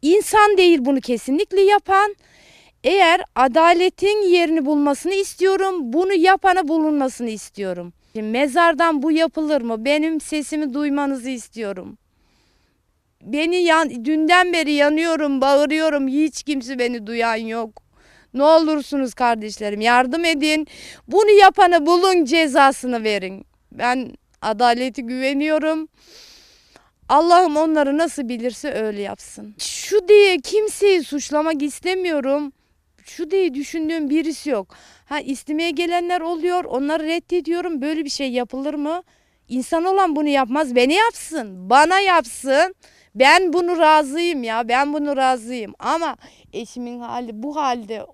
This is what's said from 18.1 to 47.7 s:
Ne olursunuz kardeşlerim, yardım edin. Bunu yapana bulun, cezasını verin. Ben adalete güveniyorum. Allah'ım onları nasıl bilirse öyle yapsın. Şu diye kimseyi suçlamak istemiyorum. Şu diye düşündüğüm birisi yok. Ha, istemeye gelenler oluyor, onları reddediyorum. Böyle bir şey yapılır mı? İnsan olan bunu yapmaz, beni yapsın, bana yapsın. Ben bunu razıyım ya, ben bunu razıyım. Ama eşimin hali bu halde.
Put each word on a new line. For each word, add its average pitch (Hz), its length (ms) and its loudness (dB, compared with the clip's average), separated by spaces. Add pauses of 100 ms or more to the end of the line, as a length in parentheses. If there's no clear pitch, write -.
Ne 262 80 0
olursunuz 302 720 2
kardeşlerim, 214 680 -4
yardım 247 440 2
edin. 311 440 0 (400)
Bunu 415 220 4
yapana 359 560 6
bulun, 359 380 4
cezasını 269 800 2
verin. 196 420 -4 (260)
Ben 247 400 -4 (300)
adalete 240 600 0
güveniyorum. 294 880 -2 (1200)
Allah'ım 339 480 4
onları 302 420 0
nasıl 294 300 -4
bilirse 247 440 -8
öyle 208 300 -6
yapsın. 208 560 -14
Şu - 500 -4
diye 403 300 8
kimseyi 392 640 0
suçlamak 294 600 -4
istemiyorum. 294 880 -4 (520)
Şu 311 260 -10
diye 359 240 0
düşündüğüm 311 560 -4
birisi 302 400 -4
yok. 202 240 -4 (320)
Ha, 294 140 -6
istemeye 302 500 -6
gelenler 349 500 -2
oluyor, 349 440 -4
onları 302 420 -4
reddediyorum. 339 760 -4
Böyle 311 220 -4
bir 277 60 -8
şey 269 200 -6
yapılır 262 440 -6
mı? 311 280 -6 (460)
İnsan 294 360 -4
olan 381 320 0
bunu 302 120 -2
yapmaz, 269 460 0
beni 254 200 4
yapsın, 240 760 -2
bana 320 300 6
yapsın. 330 720 0 (400)
Ben 311 380 6
bunu 349 260 0
razıyım 311 640 2
ya, 226 260 -4
ben 277 240 0
bunu 294 240 -4
razıyım. 247 600 -2
Ama 311 380 -4 (360)
eşimin 240 480 -12
hali 233 420 -10
bu 285 140 -8
halde. 240 580 -6